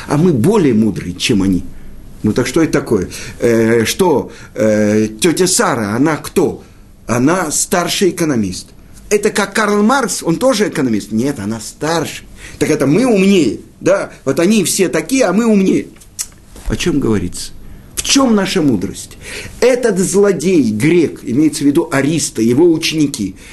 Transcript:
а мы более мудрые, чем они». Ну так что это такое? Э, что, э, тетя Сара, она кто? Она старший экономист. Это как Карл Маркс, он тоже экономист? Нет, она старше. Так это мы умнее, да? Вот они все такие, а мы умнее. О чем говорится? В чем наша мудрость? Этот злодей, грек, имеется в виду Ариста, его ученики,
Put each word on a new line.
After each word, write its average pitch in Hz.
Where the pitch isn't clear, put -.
а 147
мы 175
более 151
мудрые, 98
чем 95
они». 92
Ну 107
так 120
что 170
это 156
такое? 113
Э, 113
что, 135
э, 107
тетя 175
Сара, 127
она 147
кто? 143
Она 147
старший 175
экономист. 123
Это 208
как 202
Карл 208
Маркс, 247
он 165
тоже 220
экономист? 113
Нет, 120
она 107
старше. 147
Так 143
это 147
мы 185
умнее, 190
да? 175
Вот 135
они 196
все 170
такие, 208
а 180
мы 226
умнее. 196
О 110
чем 147
говорится? 107
В -
чем 262
наша 190
мудрость? 104
Этот 233
злодей, 175
грек, 143
имеется 143
в 139
виду 165
Ариста, 135
его 127
ученики, 143